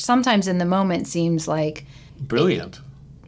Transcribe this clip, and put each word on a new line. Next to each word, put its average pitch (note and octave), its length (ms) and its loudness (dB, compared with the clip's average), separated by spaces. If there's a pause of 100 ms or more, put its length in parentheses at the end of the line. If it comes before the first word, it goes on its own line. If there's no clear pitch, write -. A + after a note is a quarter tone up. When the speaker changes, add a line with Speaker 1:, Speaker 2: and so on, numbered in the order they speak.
Speaker 1:
sometimes A#3+ 460 2
in F3+ 100 0
the F3+ 60 2
moment F#3 420 0
seems E3+ 400 0
like D#3 400 -2 (340)
Speaker 2:
Brilliant. B2 600 0 (480)